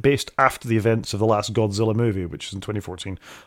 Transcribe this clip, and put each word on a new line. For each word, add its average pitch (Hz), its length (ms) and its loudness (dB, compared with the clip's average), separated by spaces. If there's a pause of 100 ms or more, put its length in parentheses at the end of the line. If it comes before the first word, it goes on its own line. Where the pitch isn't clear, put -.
based 139 380 2
after 131 280 2
the 113 120 2
events 113 340 0
of 101 80 -2
the 110 60 2
last 107 260 2
Godzilla 107 420 2
movie, 107 300 0
which 78 240 -10
is - 60 -12
in 95 80 -8
twenty 107 180 -6
fourteen. 92 380 -10 (280)